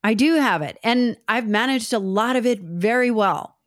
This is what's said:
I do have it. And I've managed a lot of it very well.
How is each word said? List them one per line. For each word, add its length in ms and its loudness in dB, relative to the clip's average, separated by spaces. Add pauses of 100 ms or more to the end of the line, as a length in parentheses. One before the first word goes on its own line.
I 100 2
do 220 2
have 260 2
it. 220 -8
And 340 0 (100)
I've 200 -2
managed 460 0
a 60 0
lot 360 0
of 100 0
it 140 0
very 500 0
well. 460 0 (100)